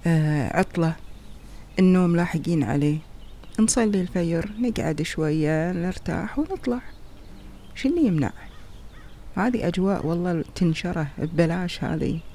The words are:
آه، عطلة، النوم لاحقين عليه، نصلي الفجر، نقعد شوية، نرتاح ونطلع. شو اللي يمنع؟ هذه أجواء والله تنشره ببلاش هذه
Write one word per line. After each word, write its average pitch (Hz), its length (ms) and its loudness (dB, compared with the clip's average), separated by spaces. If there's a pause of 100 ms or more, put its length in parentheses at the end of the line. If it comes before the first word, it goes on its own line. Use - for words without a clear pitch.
آه، 151 500 4
عطلة، 170 380 2 (840)
النوم 185 360 8
لاحقين 170 480 2
عليه، 143 340 2 (640)
نصلي 214 420 4
الفجر، 170 480 0 (100)
نقعد 160 420 0
شوية، 156 720 0
نرتاح 180 680 -4
ونطلع. 277 420 -2 (960)
شو 269 140 0
اللي 330 180 4
يمنع؟ 156 240 2 (1040)
هذه 220 320 0
أجواء 185 380 2
والله 170 380 0 (120)
تنشره 165 520 0 (100)
ببلاش 170 680 0
هذه 160 360 0 (160)